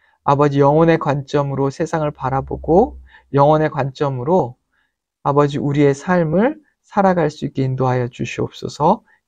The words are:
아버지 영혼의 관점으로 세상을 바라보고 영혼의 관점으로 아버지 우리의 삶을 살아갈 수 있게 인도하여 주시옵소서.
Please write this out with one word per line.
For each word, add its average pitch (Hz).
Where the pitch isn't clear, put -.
아버지 143
영혼의 160
관점으로 139
세상을 156
바라보고 139
영혼의 151
관점으로 139
아버지 143
우리의 143
삶을 180
살아갈 180
수 -
있게 -
인도하여 131
주시옵소서. -